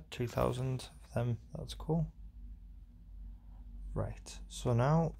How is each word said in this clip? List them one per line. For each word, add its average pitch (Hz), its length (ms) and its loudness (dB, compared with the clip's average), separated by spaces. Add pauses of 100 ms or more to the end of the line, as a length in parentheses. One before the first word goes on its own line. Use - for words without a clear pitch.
Two - 160 0
thousand 123 640 2 (160)
of - 80 -16
them, 120 240 2 (180)
that's - 200 -6
cool. 156 320 2 (1900)
Right, - 460 -4 (100)
so - 240 2
now 147 460 8